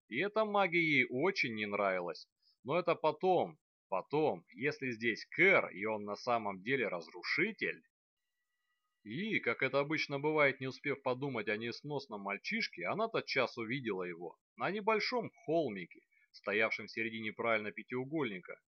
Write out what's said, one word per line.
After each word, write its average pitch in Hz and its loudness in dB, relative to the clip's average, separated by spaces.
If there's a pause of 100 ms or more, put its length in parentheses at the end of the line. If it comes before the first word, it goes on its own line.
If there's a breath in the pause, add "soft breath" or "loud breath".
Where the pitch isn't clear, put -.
и 110 -4
эта 202 0
магия 190 4
ей 143 4
очень 131 0
не 107 -2
нравилась. 95 0 (380 soft breath)
Но 147 0
это 170 2
потом, 151 2 (300)
потом, 104 0
если 135 -4
здесь 110 -2
Кэр, 170 6
и 90 -6
он 107 -2
на 101 -4
самом 107 -2
деле 120 0
разрушитель. 90 -2 (1200)
И, 160 -4
как 120 0
это 135 2
обычно 147 -2
бывает, 147 4
не 131 -4
успев 131 -4
подумать 127 -2
о 107 2
несносном 117 -6
мальчишке, 202 -4
она 196 -2
тотчас 131 0
увидела 110 -2
его 85 -8 (180)
на 127 -2
небольшом 214 0 (140)
холмике, 131 0 (320 soft breath)
стоявшем 107 0
в - -16
середине 113 -4
правильно 110 0
пятиугольника, 123 -6